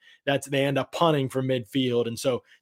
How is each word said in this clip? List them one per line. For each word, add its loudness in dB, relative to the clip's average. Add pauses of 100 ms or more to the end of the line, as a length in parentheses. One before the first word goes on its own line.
(240)
that's, 0
they 0
end 0
up -4
punting 2
from -2
midfield, 0
and -6
so -2 (180)